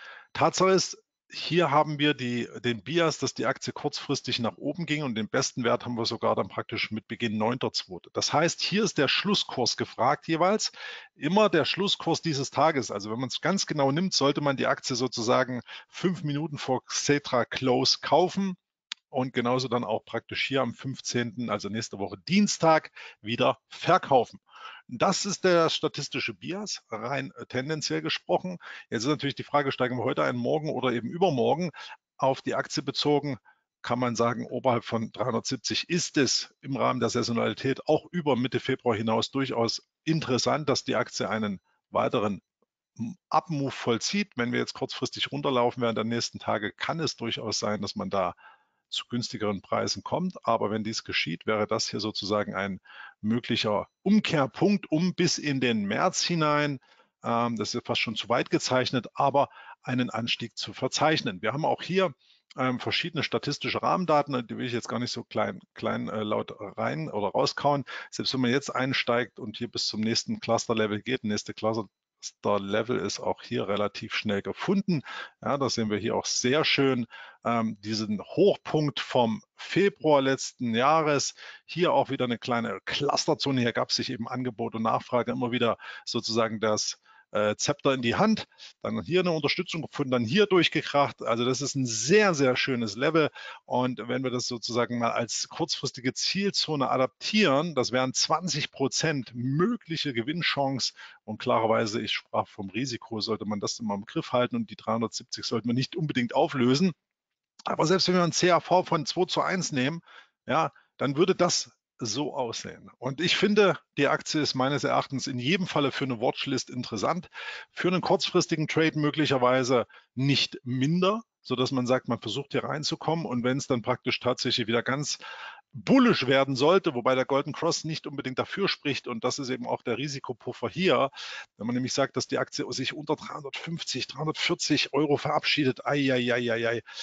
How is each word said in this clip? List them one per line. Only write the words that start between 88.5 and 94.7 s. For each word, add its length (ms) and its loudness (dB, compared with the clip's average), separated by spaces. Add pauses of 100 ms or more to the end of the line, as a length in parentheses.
dann 200 -2
hier 180 0
eine 120 2
Unterstützung 500 -2
gefunden, 300 -4
dann 140 2
hier 200 4
durchgekracht. 760 2
Also 240 0
das 160 0
ist 140 -4
ein 100 0
sehr, 480 4
sehr 220 4
schönes 400 0
Level. 340 4 (360)
Und 420 0
wenn 160 -2
wir 80 -2
das 160 -2
sozusagen 500 -2